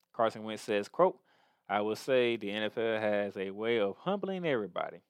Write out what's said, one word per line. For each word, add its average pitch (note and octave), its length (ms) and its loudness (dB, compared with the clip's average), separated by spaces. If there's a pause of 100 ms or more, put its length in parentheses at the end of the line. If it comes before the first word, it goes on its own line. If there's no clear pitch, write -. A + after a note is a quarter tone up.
(120)
Carson A2 320 0
Wentz G#2+ 180 -6
says, G#2 240 0
quote, - 320 2 (500)
"I G2+ 120 2
will G#2+ 160 0
say B2 400 2
the G#2 140 -8
N G#2+ 120 -2
F G#2+ 160 -4
L A2+ 220 0
has G#2 360 0
a G2 140 -4
way A2 300 0
of G2+ 180 0
humbling F#3+ 480 -2
everybody." F2+ 520 -2 (120)